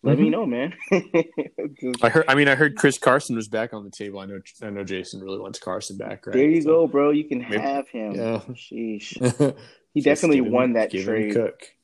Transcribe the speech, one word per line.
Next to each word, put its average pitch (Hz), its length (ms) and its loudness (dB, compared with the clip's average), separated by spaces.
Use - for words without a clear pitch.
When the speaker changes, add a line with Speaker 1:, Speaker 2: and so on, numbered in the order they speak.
Speaker 1:
let 135 120 4
me 180 100 4
Speaker 2:
Mm-hmm. - 40 2
Speaker 1:
know, 214 160 -2
man. 131 280 -4
<laughs> 170 320 0
Just 127 240 -2
Speaker 2:
I 117 40 6
heard, 160 200 4
I 135 80 6
mean, 143 100 4
I 139 80 6
heard 143 220 2
Chris 139 220 4
Carson 123 360 2
was 110 140 -6
back 110 240 -4
on 107 120 -12
the 101 60 -16
table. 98 300 -12
I 95 60 -14
know, 98 120 -12
I 110 80 -10
know 101 140 -8
Jason 95 360 -8
really 95 200 -10
wants 98 180 -12
Carson 95 380 -8
back, 107 300 -12
right? 104 80 -8
Speaker 1:
There 139 140 4
you 160 140 2
Speaker 2:
So 147 60 -2
Speaker 1:
go, 160 180 4
bro. 143 240 2
You 151 140 0
can 127 160 -6
Speaker 2:
maybe 107 180 -4
Speaker 1:
have 139 300 -4
him. 107 260 -8
Speaker 2:
Yeah. 113 260 -2
Speaker 1:
Sheesh. 120 1080 -2
Speaker 2:
<laughs> - 60 -20
Speaker 1:
He 147 60 2
Speaker 2:
Just 143 220 4
Speaker 1:
definitely 156 160 6
Speaker 2:
give 123 80 2
him, 110 60 -2
Speaker 1:
won 123 220 4
that 110 160 2
Speaker 2:
give 95 120 -2
him 95 40 -4
Speaker 1:
trade. 107 280 0
Speaker 2:
Cook. 113 280 -2